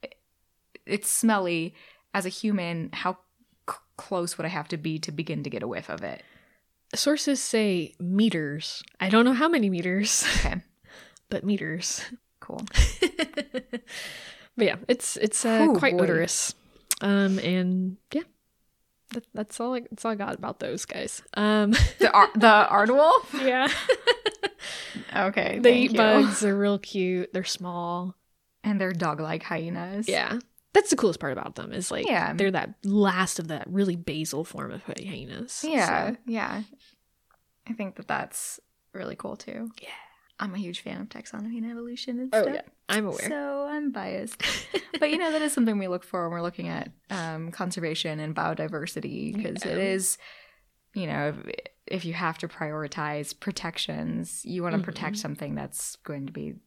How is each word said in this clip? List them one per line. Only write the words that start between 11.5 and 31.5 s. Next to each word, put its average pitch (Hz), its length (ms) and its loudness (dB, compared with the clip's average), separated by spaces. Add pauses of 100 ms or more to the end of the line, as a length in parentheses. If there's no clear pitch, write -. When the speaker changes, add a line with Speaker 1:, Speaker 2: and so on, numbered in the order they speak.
Speaker 1:
Cool. - 220 -10 (400)
Speaker 2:
<laughs> 359 40 4 (1500)
But 226 100 4
yeah, - 100 2 (120)
it's, - 300 0
it's, - 260 0
uh, 226 220 6
Speaker 1:
Whew, 247 120 6
Speaker 2:
quite 214 180 4
Speaker 1:
boy. 180 60 4
Speaker 2:
odorous. 165 500 2 (480)
Um, 196 380 2
and 185 580 0 (160)
yeah, 311 100 -2 (880)
that, 233 220 -10
that's 214 280 -10
all 247 140 -4
I, 240 80 -4
that's - 220 -16
all 226 60 0
I 220 60 -2
got 196 180 -4
about - 240 -8
those - 260 -6
guys. - 380 -8 (120)
Um, 208 360 4
<laughs> - 300 4
Speaker 1:
The 320 120 8
ar-, - 220 10
the 220 340 10
aardwolf? 277 800 6
Speaker 2:
Yeah. 262 260 4
<laughs> - 60 -2 (1400)
Speaker 1:
Okay, 196 460 0
Speaker 2:
They 240 120 10
Speaker 1:
thank 247 120 6
Speaker 2:
eat 262 80 2
Speaker 1:
you. 214 40 4
Speaker 2:
bugs. 214 440 8
They're 202 160 4
real 202 220 4
cute. 185 540 -2
They're 185 120 -2
small. 175 720 -4 (480)
Speaker 1:
And 202 160 2
they're 190 120 0
dog-like 160 520 -2
hyenas. 175 640 -4
Speaker 2:
Yeah. - 300 0 (340)
That's 403 180 8
the 330 60 4
coolest 185 240 0
part 139 120 -4
about - 220 -8